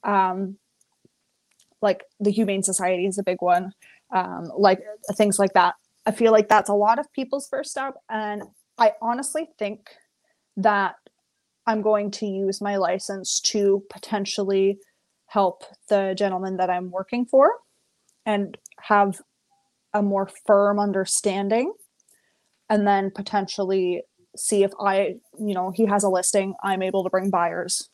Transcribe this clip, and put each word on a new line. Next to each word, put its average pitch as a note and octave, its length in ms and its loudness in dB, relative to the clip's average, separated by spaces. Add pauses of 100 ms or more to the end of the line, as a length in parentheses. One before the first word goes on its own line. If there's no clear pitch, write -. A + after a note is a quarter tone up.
um, F#3+ 520 0 (1200)
like, G3 240 0 (160)
the G#3 100 2
Humane G3 320 0
Society F#3 440 0
is F#3+ 120 -2
a G3+ 40 -6
big F3+ 180 -2
one, F3+ 320 0 (420)
um, F3+ 420 -4
like, F#3+ 240 4 (360)
things G#3 220 2
like G3 160 2
that. F3+ 200 4 (320)
I A3 40 0
feel A3+ 220 4
like G#3+ 160 6
that's G#3+ 220 4
a G#3 40 2
lot G#3+ 240 2
of D4 140 -8
people's C4+ 360 -6
first C4+ 220 -8
step, C4+ 240 -8 (140)
and G#3+ 340 -6 (360)
I A3 140 6 (100)
honestly C4+ 460 -4 (100)
think G#3 320 -8 (680)
that G3+ 400 0 (720)
I'm A3 160 0
going G#3 300 2
to G#3+ 140 -6
use G3 340 -4
my G3+ 160 -4
license F#3+ 640 -4
to G3+ 500 0
potentially G3 880 -2 (480)
help F#3+ 380 -2 (240)
the G3 280 0
gentleman F#3+ 400 -2
that F3+ 140 0
I'm F3+ 200 -4
working F#3+ 340 -6
for C#4 280 6 (760)
and G3+ 300 -2 (240)
have G3+ 400 2 (720)
a G#3 80 0
more G3 260 0 (180)
firm G3+ 340 4
understanding, G3+ 920 -2 (960)
and G#3 180 2
then G3 280 2
potentially F#3+ 880 -2 (340)
see G3+ 260 0
if G3 180 2
I, G3 360 0 (220)
you G#3 160 -4
know, F#3 160 -4
he G#3+ 160 2
has G3+ 180 2
a G3 40 2
listing, F#3+ 540 0
I'm F#3+ 200 -2
able F#3 220 -2
to F#3 60 -2
bring F#3+ 200 -2
buyers. F3 640 -2